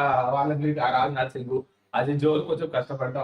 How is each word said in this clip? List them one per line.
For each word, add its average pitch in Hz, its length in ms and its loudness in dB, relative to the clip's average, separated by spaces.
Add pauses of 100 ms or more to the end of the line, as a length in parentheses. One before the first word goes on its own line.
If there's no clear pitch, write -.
(340)
వాళ్ళని, 147 360 0 (160)
ఆ 127 100 2
రాజ్నాథ్ 131 400 0
సింగ్, 127 220 -4 (400)
అజిత్ 139 260 0
జోల్ 151 260 4
కొంచెం 160 240 -2
కష్టపడతా 135 500 -4